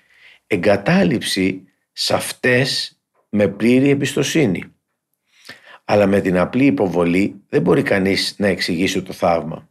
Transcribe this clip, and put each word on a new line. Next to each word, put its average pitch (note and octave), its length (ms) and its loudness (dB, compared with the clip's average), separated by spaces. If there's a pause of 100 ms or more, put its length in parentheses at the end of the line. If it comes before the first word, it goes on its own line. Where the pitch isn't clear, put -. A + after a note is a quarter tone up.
(460)
εγκατάλειψη G2+ 1160 0 (280)
σε - 220 -4
αυτές - 840 -2 (300)
με G#2 200 0
πλήρη A#2+ 400 2
εμπιστοσύνη. C#3 760 0 (1200)
Αλλά G2+ 220 2
με G2 140 2
την F#2 180 0
απλή B2 260 0
υποβολή F2+ 840 0
δεν - 140 0
μπορεί F2 200 2
κανείς F#2+ 560 -2
να G#2 80 0
εξηγήσει F2+ 560 -2
το - 100 -14
θαύμα. E2 580 -2